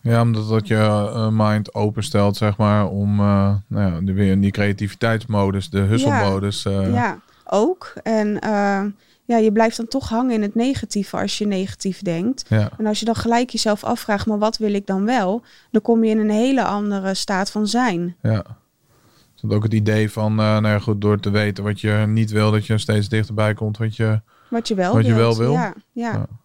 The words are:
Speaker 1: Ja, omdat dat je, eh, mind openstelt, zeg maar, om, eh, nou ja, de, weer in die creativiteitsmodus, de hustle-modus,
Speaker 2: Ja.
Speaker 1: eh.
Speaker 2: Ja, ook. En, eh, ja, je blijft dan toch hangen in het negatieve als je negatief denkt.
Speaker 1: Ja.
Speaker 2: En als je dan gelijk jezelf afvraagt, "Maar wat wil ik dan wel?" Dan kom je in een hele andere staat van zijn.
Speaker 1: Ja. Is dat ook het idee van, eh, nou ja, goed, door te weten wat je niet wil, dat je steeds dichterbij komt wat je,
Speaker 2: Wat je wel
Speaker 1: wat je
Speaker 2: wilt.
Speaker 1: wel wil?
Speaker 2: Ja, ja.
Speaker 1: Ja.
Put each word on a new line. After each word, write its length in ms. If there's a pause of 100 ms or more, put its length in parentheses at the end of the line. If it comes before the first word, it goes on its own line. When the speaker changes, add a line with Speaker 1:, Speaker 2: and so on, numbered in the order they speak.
Speaker 1:
Ja, 180
omdat 280
dat 180
je, 80
eh, 560
mind 420
openstelt, 640
zeg 200
maar, 320
om, 300
eh, 340 (140)
nou 260
ja, 80
de, 120
weer 180
in 100
die 100
creativiteitsmodus, 1160
de 100
hustle-modus, 840
Speaker 2:
Ja. 180
Speaker 1:
eh. 120
Speaker 2:
Ja, 260 (260)
ook. 480 (100)
En, 360
eh, 420 (440)
ja, 120
je 140
blijft 260
dan 100
toch 220
hangen 240
in 80
het 140
negatieve 600
als 200
je 80
negatief 560
denkt. 480
Speaker 1:
Ja. 280
Speaker 2:
En 80
als 140
je 60
dan 100
gelijk 340
jezelf 340
afvraagt, 420
"Maar 140
wat 180
wil 160
ik 140
dan 180
wel?" 360 (300)
Dan 100
kom 220
je 60
in 100
een 100
hele 340
andere 500
staat 380
van 160
zijn. 540
Speaker 1:
Ja. 220 (920)
Is 60
dat 120
ook 100
het 100
idee 380
van, 200
eh, 60
nou 300
ja, 120
goed, 220
door 180
te 100
weten 340
wat 180
je 260
niet 240
wil, 200
dat 140
je 120
steeds 320
dichterbij 440
komt 240
wat 180
je, 260 (280)
Speaker 2:
Wat 180
je 80
wel 180
Speaker 1:
wat 120
je 80
Speaker 2:
wilt. 240
Speaker 1:
wel 100
wil? 80
Speaker 2:
Ja, 180 (180)
ja. 200
Speaker 1:
Ja. 140 (200)